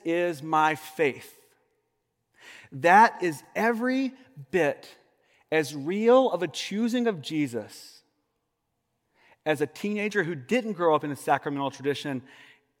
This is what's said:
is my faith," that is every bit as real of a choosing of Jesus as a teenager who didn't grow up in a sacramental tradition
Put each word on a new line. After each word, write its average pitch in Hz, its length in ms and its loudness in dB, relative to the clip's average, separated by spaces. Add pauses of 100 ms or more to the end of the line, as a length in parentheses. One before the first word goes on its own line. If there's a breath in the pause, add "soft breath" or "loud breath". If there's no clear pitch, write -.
is 170 360 -2
my 156 340 2
faith," - 640 -4 (1300 loud breath)
that 185 500 6
is 170 220 -4 (120)
every 247 580 -2 (380 loud breath)
bit 156 440 0 (560)
as 151 240 -2
real 220 560 4
of 175 100 -4
a 180 60 -2
choosing 233 600 -4
of 185 140 -4
Jesus 123 800 -6 (1400 soft breath)
as 151 160 0
a 147 60 0
teenager 208 560 -4
who 170 120 -4
didn't 208 380 -2
grow 165 220 2
up 147 80 0
in 147 80 -6
a 139 40 -6
sacramental 139 560 -2
tradition 135 500 -6 (580 loud breath)